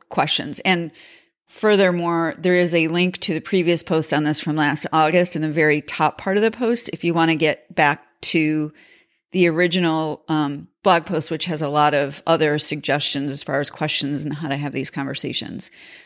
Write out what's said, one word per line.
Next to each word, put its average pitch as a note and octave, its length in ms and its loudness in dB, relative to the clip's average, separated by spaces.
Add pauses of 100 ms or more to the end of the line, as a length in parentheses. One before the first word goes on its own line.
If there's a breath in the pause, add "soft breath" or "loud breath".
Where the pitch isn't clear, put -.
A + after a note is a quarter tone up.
questions. - 520 -2
And E3+ 300 0 (560 loud breath)
furthermore, F3 880 2
there F3+ 180 2
is F3 180 2
a E3 140 2
link F3 320 0
to - 140 -2
the D#3 80 -2
previous E3+ 420 0
post D#3+ 300 0
on D3+ 100 2
this D3+ 160 0
from D3+ 160 -4
last D3+ 380 0
August D#3+ 420 2
in D#3 60 -2
the D#3 80 -2
very D3+ 320 2
top - 360 -2
part G3 200 -2
of G#3 60 2
the A3 80 2
post A#3 420 -2
if D#3+ 100 -10
you E3+ 100 0
want E3 160 4
to E3 60 2
get D3+ 380 -2
back D3 320 0 (160)
to D#3 500 0 (640 soft breath)
the F3 140 4
original, D#3+ 800 0
um, D3+ 400 -2 (120)
blog E3+ 240 4
post, D#3+ 240 -4
which D#3+ 140 -4
has D#3+ 180 -4
a D#3 60 -4
lot D3 260 2
of C#3+ 320 -2
other D#3 320 2
suggestions D3 760 -2
as C#3 120 -8
far C#3 160 -2
as C#3+ 100 -2
questions D3 540 -4
and D3 120 -4
how D3+ 120 -8
to C#3 80 -2
have C#3+ 160 -6
these B2+ 180 -6
conversations. - 800 -6 (340 loud breath)